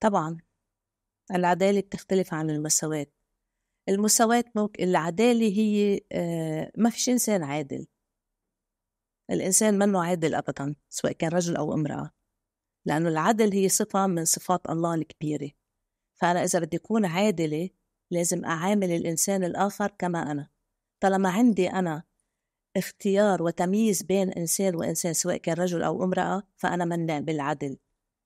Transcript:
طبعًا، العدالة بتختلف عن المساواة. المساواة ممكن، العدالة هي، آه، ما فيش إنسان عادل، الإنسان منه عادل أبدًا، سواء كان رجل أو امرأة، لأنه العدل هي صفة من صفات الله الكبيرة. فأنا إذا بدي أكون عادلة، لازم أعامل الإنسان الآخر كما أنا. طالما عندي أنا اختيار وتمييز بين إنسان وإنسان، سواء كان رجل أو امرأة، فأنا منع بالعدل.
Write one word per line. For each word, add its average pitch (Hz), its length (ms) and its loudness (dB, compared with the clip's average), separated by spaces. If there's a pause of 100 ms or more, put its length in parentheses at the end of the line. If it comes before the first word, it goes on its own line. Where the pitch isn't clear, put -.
طبعًا، 170 380 0 (960)
العدالة 180 460 4
بتختلف 190 540 -2
عن 156 160 -2
المساواة. 151 560 -2 (800)
المساواة 220 560 4 (100)
ممكن، 208 300 -2
العدالة 185 640 2
هي، 208 540 2 (120)
آه، 160 640 -4
ما 226 140 4
فيش - 180 -4
إنسان 220 340 2
عادل، 139 440 -6 (1400)
الإنسان 190 480 2
منه 196 260 2
عادل 165 300 0
أبدًا، 143 400 -4 (140)
سواء - 240 -4
كان 165 180 -2
رجل 170 260 0
أو 151 180 -4
امرأة، 147 360 -4 (760)
لأنه 165 220 0
العدل 202 440 2
هي 190 160 2
صفة 196 380 0
من 170 180 -2
صفات - 460 -2
الله 165 240 -2
الكبيرة. 151 560 -6 (640)
فأنا 175 280 0
إذا 185 140 0
بدي 165 180 -4
أكون 214 280 0
عادلة، 170 640 0 (400)
لازم 175 340 -2
أعامل 185 460 0
الإنسان 170 540 0
الآخر 196 540 -2
كما 170 340 -2
أنا. 143 160 -8 (520)
طالما 190 280 4
عندي 196 420 4
أنا 170 320 -2 (760)
اختيار 196 640 2
وتمييز 185 600 0
بين 190 280 0
إنسان 170 460 -2
وإنسان، 165 360 -2
سواء 175 240 -2
كان - 180 -2
رجل 170 280 -2
أو 160 220 -2
امرأة، 185 380 -2 (140)
فأنا 175 280 -2
منع 165 340 -2
بالعدل. 143 600 -4 (460)